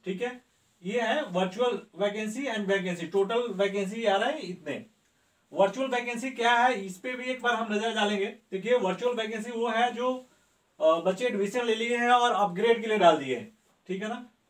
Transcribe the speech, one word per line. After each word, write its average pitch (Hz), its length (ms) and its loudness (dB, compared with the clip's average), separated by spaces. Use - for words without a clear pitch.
ठीक 185 160 -6
है, 247 100 -4
ये 226 180 -2
है 240 200 0
वर्चुअल 190 500 0
वैकेंसी 214 480 -4
and 214 220 -4
वैकेंसी, 180 400 -2
टोटल 226 460 0
वैकेंसी 202 520 -2
आ 196 120 4
रहा 233 120 0
है 302 120 -4
इतने। 151 420 -10
वर्चुअल 220 360 2
वैकेंसी 240 420 -4
क्या 240 240 2
है, 247 200 4
इस 190 220 -8
पे 254 160 -8
भी 254 120 -8
एक 254 160 -4
बार 240 140 2
हम 214 180 -4
नजर 214 220 0
डालेंगे। 208 300 0
देखिए, 226 520 -2
वर्चुअल 214 380 0
वैकेंसी 220 360 -6
वो 233 180 -2
है 233 240 2
जो, 247 200 -2
अ, 160 220 6
बच्चे 190 240 0
एडमिशन 214 400 0
ले 220 100 2
लिए 233 220 0
हैं 240 140 2
और 240 220 6
अपग्रेड 202 480 2
के 220 60 -4
लिए 214 120 2
डाल 165 180 8
दिए 131 200 -4
हैं, 107 140 -12
ठीक 190 140 -6
है 214 80 -6
ना 247 160 -8